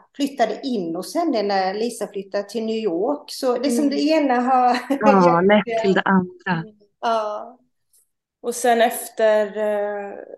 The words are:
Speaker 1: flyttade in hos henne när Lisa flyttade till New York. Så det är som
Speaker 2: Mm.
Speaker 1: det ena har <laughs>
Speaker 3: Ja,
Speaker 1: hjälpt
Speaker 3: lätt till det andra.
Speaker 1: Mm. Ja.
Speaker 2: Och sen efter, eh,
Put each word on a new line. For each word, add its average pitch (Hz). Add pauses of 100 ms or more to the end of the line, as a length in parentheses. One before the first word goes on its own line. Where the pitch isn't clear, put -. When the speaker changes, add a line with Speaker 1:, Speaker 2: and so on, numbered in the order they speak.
(160)
Speaker 1:
flyttade 277
in 190
hos 185
henne 294
när 190
Lisa 220
flyttade 202
till 220
New 220
York. 220
Så -
det 254
är 262
som 240
Speaker 2:
Mm. 277
Speaker 1:
det 285
ena 285
har 247
<laughs> -
Speaker 3:
Ja, 196
Speaker 1:
hjälpt 208
Speaker 3:
lätt 226
till 202
det 190
andra. 185
Speaker 1:
Mm. 214 (260)
Ja. 226 (840)
Speaker 2:
Och 240
sen 233
efter, 214
eh, 208 (240)